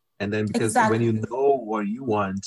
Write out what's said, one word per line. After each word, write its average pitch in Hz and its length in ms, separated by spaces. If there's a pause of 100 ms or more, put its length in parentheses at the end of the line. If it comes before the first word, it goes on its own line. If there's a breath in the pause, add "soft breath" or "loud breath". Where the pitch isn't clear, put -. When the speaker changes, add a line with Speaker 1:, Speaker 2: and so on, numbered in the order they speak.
(180)
Speaker 1:
And - 140
then 214 140
because - 300
Speaker 2:
Exactly. 220 220
Speaker 1:
when 117 60
you 117 80 (160)
know 139 300
what 107 300
you 123 160
want, 101 420